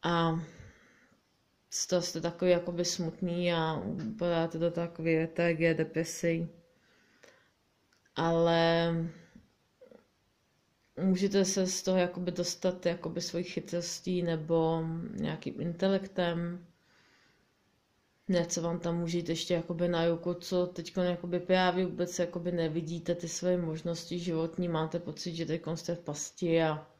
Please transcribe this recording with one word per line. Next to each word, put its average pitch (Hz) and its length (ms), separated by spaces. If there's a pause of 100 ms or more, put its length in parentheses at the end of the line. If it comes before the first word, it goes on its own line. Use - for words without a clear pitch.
A 165 380 (1300)
z - 160
toho 180 160
jste 170 180
takový 170 300
jakoby 175 340
smutný 175 680
a 160 340
vypadáte 165 720
to 170 120
takový 165 460
R 160 120
T 170 260
G, 165 200
depresi. 165 760 (1700)
Ale 165 760 (2000)
můžete 190 440
se 185 220
z - 160
toho 185 160
jakoby 180 340
dostat 180 540
jakoby 170 340
svojí 175 240
chytrostí 175 800
nebo 160 600 (320)
nějakým 151 460
intelektem. 175 1080 (1600)
Něco 170 340
vám 170 180
tam 170 180
může 170 200
jít 170 100
ještě 165 260
jakoby 170 340
na 170 200
ruku, 170 260
co 180 320
teďkon 180 380
jakoby 175 360
právě 185 460
vůbec 175 320
jakoby 175 340
nevidíte, 165 600
ty 170 140
své 180 280
možnosti 170 640
životní, 170 500
máte 156 300
pocit, 165 360
že 165 120
teďkon 160 300
jste 170 180
v 175 60
pasti 165 600
a 151 380